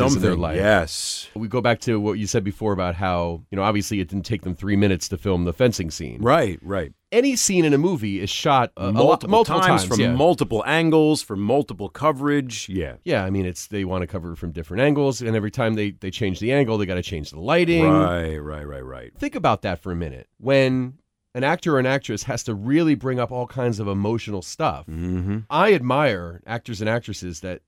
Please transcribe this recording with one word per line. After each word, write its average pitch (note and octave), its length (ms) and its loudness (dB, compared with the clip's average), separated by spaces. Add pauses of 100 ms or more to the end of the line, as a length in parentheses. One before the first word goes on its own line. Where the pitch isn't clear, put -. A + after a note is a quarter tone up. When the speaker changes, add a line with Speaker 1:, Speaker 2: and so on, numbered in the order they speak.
(160)
Speaker 1:
in F#2+ 60 0
their G#2 100 2
Speaker 2:
Something, F2 100 0
Speaker 1:
life. D#2+ 160 -2
Speaker 2:
yes. F#2+ 760 0
Speaker 1:
We G#2+ 120 -6
go A#2 140 -2
back A#2 200 2
to A#2 160 0
what G#2 160 0
you G#2 140 -4
said A2+ 160 0
before G#2 300 -2
about F2+ 220 -2
how, F2 540 -2
you G2+ 60 -8
know, G2 60 0
obviously G#2 400 0
it F2 80 -6
didn't F#2+ 160 -4
take G#2 160 -4
them F2+ 140 -6
three G2+ 200 -2
minutes G2+ 340 2
to F#2 80 -4
film F2+ 280 0
the E2+ 80 -2
fencing G2+ 360 0
scene. C2 320 -10
Speaker 2:
Right, A#2 400 2
right. F2 300 -6 (220)
Speaker 1:
Any B3 240 4
scene F3+ 260 4
in D3+ 100 4
a C#3 40 6
movie A#2 420 0
is G2 100 -4
shot C3 460 2
a, - 100 -6
a G2 60 -2
lot, - 20 0
Speaker 2:
Multiple B3+ 360 4
Speaker 1:
multiple G3 320 4
Speaker 2:
times, D3+ 220 4
Speaker 1:
times, - 20 -4
Speaker 2:
from G#2 160 2
Speaker 1:
yeah. A#2+ 140 2
Speaker 2:
multiple C3+ 500 2
angles, D#3 560 4
from G2 180 -8
multiple G#2 480 -2
coverage. C#3+ 800 -2
Yeah. E2 280 -6 (100)
Speaker 1:
Yeah, B2+ 180 0
I F#2 60 -4
mean, G2 160 0
it's, F2+ 220 -8
they G2+ 180 -4
wanna F2+ 220 -4
cover E2+ 260 -10
it E2 40 -12
from E2+ 140 -8
different E2 300 -6
angles, C#3 400 2
and A2+ 120 -2
every G#2+ 180 0
time A2+ 240 0
they, G#2 160 -2
they F#2 200 -10
change F#2+ 300 -2
the A2 100 -2
angle, C3 260 2
they G#2 100 -2
gotta F2+ 160 -2
change D2+ 260 -8
the D2+ 100 -16
lighting. E3 500 2
Speaker 2:
Right, F2 480 2
right, D2+ 300 -10
right, C2+ 160 -12
right. B1+ 340 -14
Speaker 1:
Think C#4+ 180 -6
about B2 260 0
that F#2 200 -4
for F#2 120 -6
a - 20 -4
minute. D2 320 -8 (120)
When C3 560 2 (380)
an B2+ 120 -2
actor D#3+ 320 0
or - 20 4
an B2+ 60 2
actress B2+ 380 -2
has A#2 200 -6
to A#2+ 100 -4
really C#3+ 400 2
bring B2+ 240 -2
up A#2+ 140 -2
all B2 160 -6
kinds A#2+ 320 -2
of G#2 80 -4
emotional G2+ 540 -2
stuff. G2 460 -4
Speaker 2:
Mm-hmm. F2+ 500 -4 (120)
Speaker 1:
I F#3+ 240 6
admire B2 720 0
actors A2+ 360 -10
and G#2+ 80 -2
actresses G2+ 500 -6
that F#2 280 -10